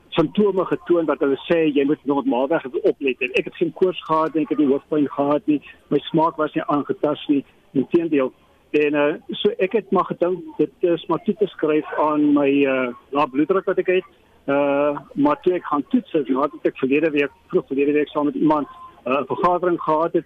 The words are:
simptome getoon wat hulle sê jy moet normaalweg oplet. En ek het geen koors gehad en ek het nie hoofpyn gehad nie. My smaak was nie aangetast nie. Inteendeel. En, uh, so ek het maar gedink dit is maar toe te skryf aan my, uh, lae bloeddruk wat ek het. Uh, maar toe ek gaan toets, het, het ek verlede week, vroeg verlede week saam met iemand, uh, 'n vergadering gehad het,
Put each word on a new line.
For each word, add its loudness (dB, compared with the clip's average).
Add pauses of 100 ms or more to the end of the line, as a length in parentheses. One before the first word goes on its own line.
simptome 0
getoon 0
wat -2
hulle 0 (140)
sê 2
jy 2
moet -2
normaalweg 0 (200)
oplet. -2
En -4
ek 0
het -12
geen -2
koors -2
gehad -2
en 0
ek -4
het -2
nie 4
hoofpyn 0
gehad 0
nie. 0 (280)
My 2
smaak 0
was -2
nie -4
aangetast -2
nie. 2 (300)
Inteendeel. 2 (400)
En, 2
uh, 2 (180)
so 0 (100)
ek 0
het -2
maar 2
gedink -2 (180)
dit 0
is 0
maar -2
toe -2
te -2
skryf -2 (140)
aan 2
my, 4 (140)
uh, 0 (180)
lae 0
bloeddruk 0
wat -2
ek -2
het. 0 (460)
Uh, 0 (160)
maar 2
toe 2
ek -4
gaan -4
toets, -2
het, -2
het -2
ek -2
verlede 0
week, 0 (180)
vroeg -2
verlede 0
week 0
saam -2
met -2
iemand, 2 (380)
uh, 0
'n -6
vergadering 0
gehad 0
het, 0